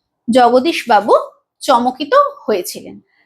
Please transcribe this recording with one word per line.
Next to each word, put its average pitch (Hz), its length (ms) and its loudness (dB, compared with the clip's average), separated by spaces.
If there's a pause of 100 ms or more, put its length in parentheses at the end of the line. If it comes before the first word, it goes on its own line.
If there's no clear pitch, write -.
(320)
জগদীশবাবু 240 800 2 (460)
চমকিত 247 560 -2
হয়েছিলেন। - 840 -4 (260)